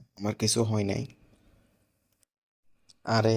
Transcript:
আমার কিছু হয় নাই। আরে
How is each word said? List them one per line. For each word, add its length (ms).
আমার 180
কিছু 260
হয় 200
নাই। 140
আরে 300